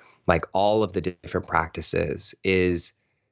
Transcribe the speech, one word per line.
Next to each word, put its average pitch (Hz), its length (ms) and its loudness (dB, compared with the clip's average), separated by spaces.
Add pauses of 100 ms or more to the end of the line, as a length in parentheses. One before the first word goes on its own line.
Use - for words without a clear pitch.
(280)
like, 85 240 2
all 104 300 4
of 104 100 -2
the 95 80 -2
different 87 460 -6
practices, 82 880 -2 (100)
is 90 480 2 (400)